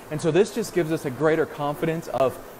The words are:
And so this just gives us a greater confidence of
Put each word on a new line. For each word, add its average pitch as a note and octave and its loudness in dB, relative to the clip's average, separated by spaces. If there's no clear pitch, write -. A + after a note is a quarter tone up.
And D#3 -4
so E3 0
this F#3+ 4
just A3+ -4
gives E3 2
us D#3 -2
a D3 -4
greater D#3 2
confidence D#3 -2
of B2 2